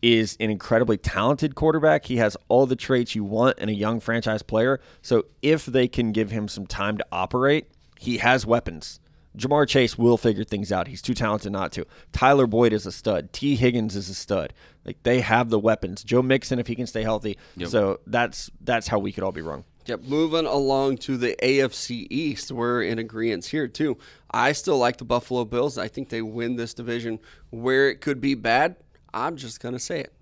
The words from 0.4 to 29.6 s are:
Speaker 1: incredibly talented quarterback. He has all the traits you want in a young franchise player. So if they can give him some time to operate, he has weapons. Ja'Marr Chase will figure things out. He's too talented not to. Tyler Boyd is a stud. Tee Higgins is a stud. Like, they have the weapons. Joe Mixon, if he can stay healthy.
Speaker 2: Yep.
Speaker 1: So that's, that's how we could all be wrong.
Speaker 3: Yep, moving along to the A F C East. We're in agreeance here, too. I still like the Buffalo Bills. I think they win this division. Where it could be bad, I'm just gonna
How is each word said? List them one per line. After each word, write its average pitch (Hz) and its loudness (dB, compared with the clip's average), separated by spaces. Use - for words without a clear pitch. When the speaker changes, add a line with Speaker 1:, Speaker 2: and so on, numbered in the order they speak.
Speaker 1:
incredibly 110 2
talented 139 0
quarterback. 156 2
He 127 -2
has 110 2
all 131 6
the 127 0
traits 127 0
you 107 -2
want 107 2
in 104 -4
a 110 0
young 107 0
franchise 110 -2
player. 127 0
So - 2
if 151 2
they 127 2
can 117 -2
give 107 0
him 107 -4
some 101 -10
time 101 -4
to - -6
operate, 127 0
he 120 -4
has 120 4
weapons. 104 -2
Ja'Marr 139 2
Chase 127 2
will 117 6
figure 107 2
things 101 -4
out. 92 0
He's - -16
too 127 -2
talented 104 -2
not 95 -4
to. 85 -6
Tyler 131 6
Boyd 113 4
is 104 -2
a 95 -8
stud. 90 -2
Tee 143 -2
Higgins 117 2
is 95 -8
a 95 -10
stud. - -4
Like, - -14
they 123 4
have 113 2
the 110 4
weapons. 101 -2
Joe 123 2
Mixon, 131 0
if 117 -4
he 120 -4
can 120 -6
stay 110 -6
healthy. 107 -2
Speaker 2:
Yep. 87 -8
Speaker 1:
So 101 2
that's, 117 -2
that's 117 -2
how 110 0
we 98 -4
could 92 -6
all 95 -2
be 80 -10
wrong. 78 -8
Speaker 3:
Yep, 120 -6
moving 156 0
along 135 2
to - -4
the 120 0
A 135 4
F 131 0
C - -8
East. 143 -4
We're 120 0
in 113 -2
agreeance 110 -4
here, 147 -2
too. 143 -2
I 123 2
still 151 0
like 123 2
the 123 -14
Buffalo 120 -2
Bills. 123 -2
I 95 -6
think - -10
they 113 -6
win 117 -4
this 117 -6
division. 117 -6
Where 131 2
it - -6
could 139 -2
be 139 0
bad, 127 2
I'm 143 -4
just 127 -14
gonna 123 -8